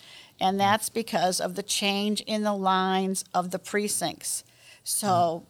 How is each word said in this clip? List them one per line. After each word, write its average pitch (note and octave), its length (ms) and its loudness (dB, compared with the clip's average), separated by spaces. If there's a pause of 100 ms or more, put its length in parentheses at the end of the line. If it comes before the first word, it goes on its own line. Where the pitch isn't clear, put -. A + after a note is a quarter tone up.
(400)
And F#3+ 200 2
that's G3+ 300 2
because F#3 500 0
of F3+ 160 -2
the G3 80 -6
change G3+ 580 0
in G#3+ 220 -4
the G#3 120 0
lines F#3+ 680 2 (100)
of F3+ 180 -2
the - 80 -4
precincts. - 840 -4 (400)
So, F3 680 0